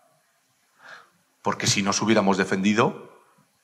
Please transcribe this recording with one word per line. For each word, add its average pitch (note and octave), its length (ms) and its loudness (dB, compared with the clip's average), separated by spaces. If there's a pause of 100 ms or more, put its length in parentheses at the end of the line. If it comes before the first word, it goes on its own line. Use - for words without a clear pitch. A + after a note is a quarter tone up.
(1400)
Porque G#2 260 -4
si G#2 160 0
no G2 80 -2
os - 100 -2
hubiéramos G2+ 360 2
defendido, G2+ 800 -2 (460)